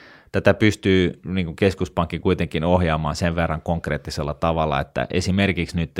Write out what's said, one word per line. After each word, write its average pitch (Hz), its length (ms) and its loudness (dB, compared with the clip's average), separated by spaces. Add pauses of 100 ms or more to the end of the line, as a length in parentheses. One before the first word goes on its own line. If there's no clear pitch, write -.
(320)
tätä 98 220 4
pystyy 95 720 2
niinku 90 300 -4
keskuspankki 90 640 0
kuitenkin 85 460 -2
ohjaamaan 80 520 2
sen 85 200 -2
verran 80 260 -2
konkreettisella 76 720 -4
tavalla, 80 460 0
että 65 300 -4
esimerkiksi 92 680 0
nyt 82 220 -2